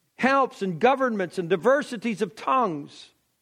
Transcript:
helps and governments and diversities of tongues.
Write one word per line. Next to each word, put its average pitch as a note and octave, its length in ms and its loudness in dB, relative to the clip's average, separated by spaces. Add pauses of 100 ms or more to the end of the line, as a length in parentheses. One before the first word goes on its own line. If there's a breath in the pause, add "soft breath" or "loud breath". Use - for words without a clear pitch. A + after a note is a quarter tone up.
(160)
helps C4 460 0
and F3+ 160 -4
governments A#3 600 2
and F3 100 -4
diversities G#3+ 760 0
of G#3 140 -8
tongues. F#3+ 760 -4 (320)